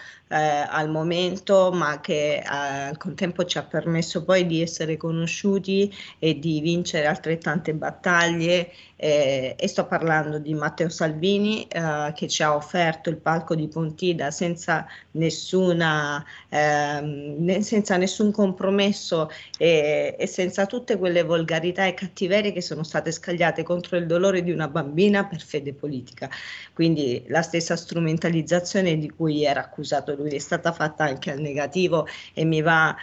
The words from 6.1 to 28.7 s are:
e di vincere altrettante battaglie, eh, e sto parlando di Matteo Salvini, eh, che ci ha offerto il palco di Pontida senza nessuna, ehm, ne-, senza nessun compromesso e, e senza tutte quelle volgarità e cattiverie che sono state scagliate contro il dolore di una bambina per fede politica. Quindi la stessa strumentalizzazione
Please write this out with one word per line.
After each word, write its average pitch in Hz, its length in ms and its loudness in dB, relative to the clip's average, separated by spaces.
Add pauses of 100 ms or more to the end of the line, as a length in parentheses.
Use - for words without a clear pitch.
e 156 220 0
di 156 220 0
vincere 170 440 0
altrettante 156 680 -2
battaglie, 170 960 2 (240)
eh, 135 640 2
e - 80 0
sto - 180 0
parlando 156 540 0
di 151 160 -4
Matteo 151 340 -2
Salvini, 196 800 0
eh, 151 480 -2
che - 120 -6
ci - 140 -2
ha 151 140 4
offerto 160 560 0
il 156 60 -4
palco 165 360 0
di 156 140 -2
Pontida 156 640 -2
senza 170 560 -2 (240)
nessuna, 160 1120 0 (240)
ehm, 147 880 0
ne-, 180 240 2
senza 208 360 2
nessun 196 340 2
compromesso 196 1000 2 (300)
e, 151 580 4
e - 80 -2
senza 190 400 -2
tutte 240 320 -2
quelle 175 240 2
volgarità 165 640 0
e 185 80 0
cattiverie 196 600 0
che 175 80 -4
sono 156 220 -6
state 156 280 -2
scagliate 165 500 0
contro 175 360 -2
il 175 100 0
dolore 180 340 2
di 175 100 -2
una 156 180 -2
bambina 170 560 2
per 175 160 -10
fede 139 320 -6
politica. 135 560 -8 (440)
Quindi 147 540 2
la 151 140 2
stessa 170 340 -2
strumentalizzazione 170 1200 0